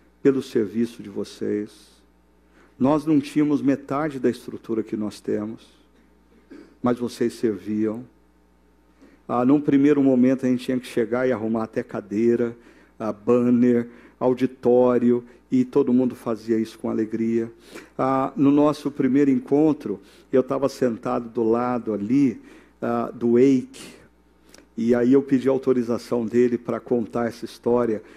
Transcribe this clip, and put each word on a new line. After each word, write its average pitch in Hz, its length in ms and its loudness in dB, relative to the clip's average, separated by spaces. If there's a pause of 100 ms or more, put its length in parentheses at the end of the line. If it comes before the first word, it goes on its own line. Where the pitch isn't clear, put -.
(220)
pelo 135 200 2
serviço 113 600 -4
de 104 80 -14
vocês. 104 800 -8 (880)
Nós 143 260 2
não 156 160 2
tínhamos 147 400 0
metade 139 580 -4
da 123 120 2
estrutura 113 520 -8
que 107 140 -8
nós 107 240 -8
temos, 107 460 -8 (1160)
mas 123 160 0
vocês 120 360 -4
serviam. 107 720 -4 (1300)
Ah, 123 120 0
num 143 160 4
primeiro 143 420 4
momento 131 420 2
a 127 40 0
gente 123 160 -2
tinha 127 160 -4
que - 80 -18
chegar 120 400 -2
e - 20 0
arrumar 110 320 -4
até 120 220 -6
cadeira, 117 720 -2 (420)
ah, 107 140 -6
banner, 120 760 2 (300)
auditório, 123 1040 2 (280)
e 127 120 4
todo 127 280 0
mundo 123 240 2
fazia 110 420 -4
isso 110 180 -4
com 113 140 -6
alegria. 113 580 -2 (480)
Ah, 135 380 -2
no 139 160 4
nosso 147 400 2
primeiro 139 400 2
encontro, 135 720 0 (320)
eu 131 100 4
tava 135 260 -2
sentado 123 600 -4
do 113 160 -2
lado 117 480 -2
ali, 110 500 0 (400)
ah, 117 320 -2
do 117 240 2
Eike, 131 560 2 (840)
e 117 200 2
aí 120 160 4
eu 139 100 6
pedi 131 260 0
autorização 120 760 -2
dele 120 320 2
pra 113 220 -6
contar 120 480 -4
essa 110 160 -10
história 117 580 -2 (140)